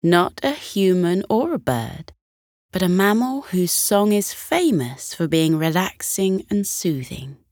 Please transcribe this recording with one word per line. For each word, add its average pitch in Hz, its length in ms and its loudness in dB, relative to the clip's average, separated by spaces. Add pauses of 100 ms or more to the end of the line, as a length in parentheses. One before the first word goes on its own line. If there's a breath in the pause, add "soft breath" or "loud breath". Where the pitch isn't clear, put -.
Not 170 440 2
a 269 80 0
human 185 760 0
or 277 260 0
a 226 40 -4
bird, 123 540 -4 (580)
but 185 100 -4
a 185 80 2
mammal 214 520 2 (100)
whose 180 220 0
song 208 400 2
is 208 200 0
famous 196 800 -2
for 170 140 -4
being 160 320 2
relaxing 190 920 -2
and 202 140 0
soothing. 139 760 -6 (140)